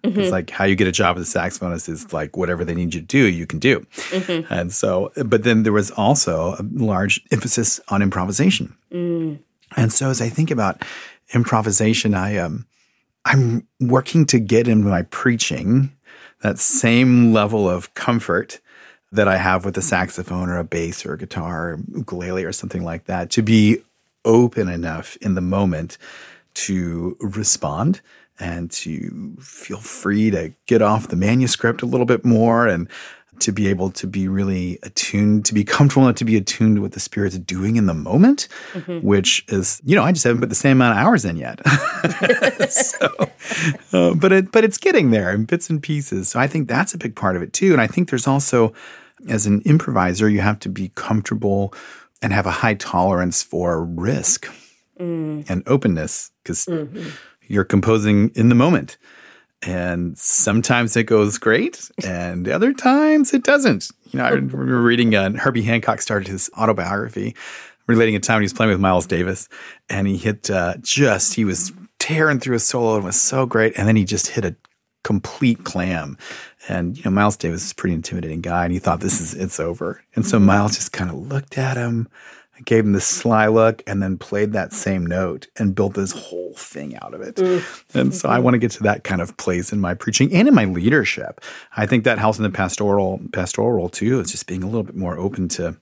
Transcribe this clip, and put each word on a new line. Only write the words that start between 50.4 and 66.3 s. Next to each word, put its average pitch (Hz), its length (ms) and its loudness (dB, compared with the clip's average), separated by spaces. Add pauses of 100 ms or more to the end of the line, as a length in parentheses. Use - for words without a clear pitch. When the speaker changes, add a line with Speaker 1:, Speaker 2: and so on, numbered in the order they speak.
Speaker 2:
have 104 180 0
to 98 100 -8
be 95 260 -8
comfortable 104 760 -2 (480)
and 110 120 -2
have 101 120 0
a 92 60 -2
high 110 240 0
tolerance 90 680 0
for 87 400 -2
risk 85 640 -2 (520)
Speaker 1:
Mm. 156 500 -6
Speaker 2:
and 90 160 -4
openness, 90 640 -2 (160)
'cause - 200 -4
Speaker 3:
Mm-hmm. 160 440 -8 (380)
Speaker 2:
you're 101 160 0
composing 104 720 4
in 113 140 6
the 120 60 6
moment. 135 420 2 (680)
And 87 520 -4
sometimes 113 800 2
it 113 100 2
goes 104 340 4
great, 175 500 0 (160)
and 90 420 -6
other 214 260 0
times 294 600 2
it 254 100 2
doesn't. 269 460 2 (220)
You 135 80 -4
know, 123 60 0
I 127 40 2
remember 131 520 0
reading, 120 340 4
uh, 95 220 2
Herbie 117 260 0
Hancock 113 380 0
started 101 260 -2
his 95 280 -8